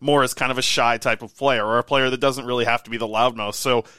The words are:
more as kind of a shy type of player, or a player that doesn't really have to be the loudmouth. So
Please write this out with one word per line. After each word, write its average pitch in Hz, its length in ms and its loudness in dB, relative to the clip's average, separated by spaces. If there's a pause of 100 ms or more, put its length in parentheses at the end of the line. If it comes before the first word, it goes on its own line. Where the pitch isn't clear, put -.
more 143 240 4
as 123 100 -2
kind 131 160 -2
of 127 80 -4
a 131 40 0
shy 120 360 2
type 117 240 -2
of 110 140 -16
player, 131 280 0
or 113 140 0
a 120 60 0
player 131 260 2
that 127 80 -2
doesn't 131 260 -2
really 123 200 -2
have 117 180 0
to 113 80 -18
be 117 60 -6
the 113 100 -4
loudmouth. 110 480 -2
So 123 300 0 (140)